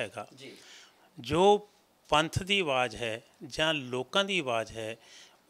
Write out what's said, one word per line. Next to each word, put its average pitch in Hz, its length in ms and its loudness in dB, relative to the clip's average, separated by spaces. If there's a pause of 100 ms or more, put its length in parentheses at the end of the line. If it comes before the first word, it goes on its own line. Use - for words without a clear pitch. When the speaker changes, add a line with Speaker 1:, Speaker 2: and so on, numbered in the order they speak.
Speaker 1:
ਹੈਗਾ, 107 340 -8
Speaker 2:
ਜੀ। 127 180 -18 (680)
Speaker 1:
ਜੋ 190 480 4 (400)
ਪੰਥ 156 340 2
ਦੀ 196 180 2
ਆਵਾਜ਼ 127 360 0
ਹੈ 113 260 -6 (240)
ਜਾਂ 156 280 0
ਲੋਕਾਂ 127 500 -2
ਦੀ 196 140 0
ਆਵਾਜ਼ 117 340 -2
ਹੈ, 110 240 -8 (540)